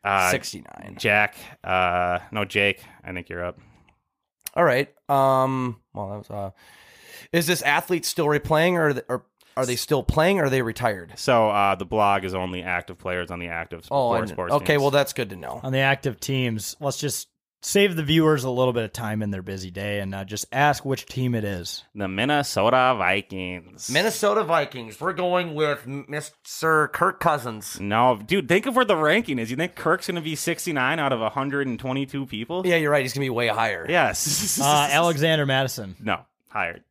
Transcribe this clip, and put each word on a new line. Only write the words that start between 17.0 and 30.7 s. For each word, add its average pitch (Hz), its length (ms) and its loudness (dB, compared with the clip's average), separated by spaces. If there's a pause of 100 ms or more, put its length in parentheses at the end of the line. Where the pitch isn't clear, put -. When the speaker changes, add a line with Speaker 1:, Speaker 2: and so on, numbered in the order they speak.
Speaker 3:
save 202 340 2
the 160 60 -4
viewers 156 420 4
a 131 60 -2
little 127 220 2
bit 117 120 0
of 101 80 -8
time 107 300 -4
in 104 80 -2
their 95 120 -6
busy 95 280 -8
day 101 300 -6
and, 95 140 -6
uh, 98 100 -8
just 104 260 -8
ask 143 340 2
which 135 220 -4
team 127 280 -2
it 107 100 -2
is. 92 400 -8 (100)
Speaker 1:
The 98 140 -4
Minnesota 127 880 2
Vikings. 92 920 -4
Speaker 2:
Minnesota 208 540 2
Vikings. 139 560 -4
We're 175 120 -4
going 180 420 -2
with 147 320 -2
Mister 147 1000 -2
Kirk 185 320 0
Cousins. 120 600 -2
Speaker 1:
No, 113 440 4
dude, 156 240 0
think 196 180 4
of 247 100 -2
where 254 80 4
the 202 120 4
ranking 156 420 2
is. 113 120 -4
You 127 60 -4
think 175 180 -4
Kirk's 165 320 0
gonna 175 160 -4
be 151 140 -6
sixty-nine 156 640 -2